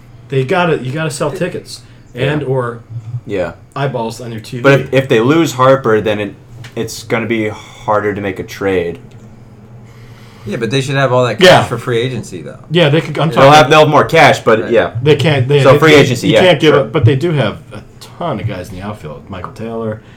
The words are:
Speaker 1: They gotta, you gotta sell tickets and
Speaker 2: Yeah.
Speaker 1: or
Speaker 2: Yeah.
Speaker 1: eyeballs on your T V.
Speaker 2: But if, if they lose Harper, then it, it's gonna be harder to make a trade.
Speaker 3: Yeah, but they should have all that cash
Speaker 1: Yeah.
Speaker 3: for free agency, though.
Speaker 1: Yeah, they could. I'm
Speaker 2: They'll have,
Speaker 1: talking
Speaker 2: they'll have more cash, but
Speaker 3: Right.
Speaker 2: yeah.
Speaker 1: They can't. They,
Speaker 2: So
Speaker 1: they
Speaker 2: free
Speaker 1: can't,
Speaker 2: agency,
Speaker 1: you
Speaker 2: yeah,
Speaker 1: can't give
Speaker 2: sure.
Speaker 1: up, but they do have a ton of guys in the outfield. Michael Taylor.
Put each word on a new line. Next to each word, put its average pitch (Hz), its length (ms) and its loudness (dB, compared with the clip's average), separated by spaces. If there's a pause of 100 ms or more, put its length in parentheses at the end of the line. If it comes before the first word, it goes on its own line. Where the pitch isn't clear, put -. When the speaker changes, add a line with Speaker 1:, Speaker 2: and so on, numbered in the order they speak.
(280)
Speaker 1:
They 135 160 -2
gotta, 165 400 -2
you 127 80 -8
gotta 156 200 -6
sell 147 200 -6
tickets - 500 -10 (320)
and 139 280 -2
Speaker 2:
Yeah. 123 60 -8
Speaker 1:
or 120 360 -4 (420)
Speaker 2:
Yeah. 90 280 -4 (200)
Speaker 1:
eyeballs 120 460 -6
on 117 140 -12
your 110 80 -12
T 127 160 -12
V. 120 60 -6
Speaker 2:
But 135 180 6
if, - 120 -10
if 131 140 2
they 113 140 2
lose 143 320 2
Harper, 127 480 2
then 104 180 -2
it, 101 160 -8 (400)
it's 113 280 -8
gonna 113 220 -4
be 107 220 -2
harder 104 680 -4
to 98 60 -8
make 98 200 -6
a 87 40 -8
trade. 90 560 -4 (1500)
Speaker 3:
Yeah, 202 100 -8
but 113 160 -4
they 139 80 0
should 139 160 -4
have 135 160 0
all 127 140 2
that 110 140 -4
cash 185 60 4
Speaker 1:
Yeah. - 200 6
Speaker 3:
for 120 120 -6
free 120 200 -4
agency, 113 440 -6
though. 69 300 -16
Speaker 1:
Yeah, 165 160 4
they 156 140 2
could. 151 180 -6
I'm 160 100 0
Speaker 2:
They'll - 120 0
have, 143 140 8
Speaker 1:
talking 147 160 6
Speaker 2:
they'll 156 100 6
have 147 80 4
more 131 160 4
cash, 143 340 4
but 113 220 2
Speaker 3:
Right. 104 100 -4
Speaker 2:
yeah. 98 320 0
Speaker 1:
They 147 140 4
can't. 143 300 0
They, 143 140 2
Speaker 2:
So 135 120 6
Speaker 1:
they 147 60 4
Speaker 2:
free 156 120 4
Speaker 1:
can't, 143 140 6
Speaker 2:
agency, 123 240 -2
Speaker 1:
you - 60 2
Speaker 2:
yeah, - 60 4
Speaker 1:
can't 147 200 4
give 151 120 4
Speaker 2:
sure. - 120 2
Speaker 1:
up, - 80 -10
but 160 100 0
they 131 140 4
do 175 140 -2
have 117 300 -4 (120)
a 107 100 -16 (160)
ton 143 400 -8
of 98 80 -6
guys 90 220 -10
in 90 60 -14
the 92 60 -14
outfield. 82 480 -14
Michael 92 220 -14
Taylor. 110 500 -8 (160)